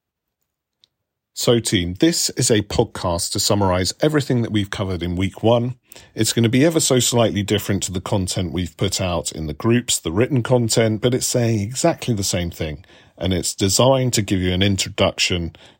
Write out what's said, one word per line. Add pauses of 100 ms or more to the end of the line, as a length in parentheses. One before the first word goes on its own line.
(1300)
So,
team,
this
is
a
podcast
to
summarize
everything
that
we've
covered
in
week
one. (400)
It's
gonna
be
ever
so
slightly
different
to
the
content
we've
put
out
in
the
groups,
the
written
content,
but
it's
saying
exactly
the
same
thing, (360)
and
it's
designed
to
give
you
an
introduction (240)